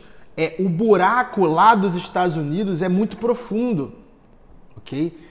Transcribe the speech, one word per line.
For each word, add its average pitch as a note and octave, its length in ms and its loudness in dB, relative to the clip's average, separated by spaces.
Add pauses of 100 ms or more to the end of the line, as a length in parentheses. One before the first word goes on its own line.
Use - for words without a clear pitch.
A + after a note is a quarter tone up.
(360)
é, D#3 220 -4
o F#3 100 0
buraco G3+ 760 2
lá F#3 300 6
dos F#3+ 180 0
Estados F3 420 -2
Unidos D#3+ 460 -4
é F#3 80 -2
muito G3+ 280 -2
profundo, G#3 760 -4 (800)
ok? D#3 400 -8 (160)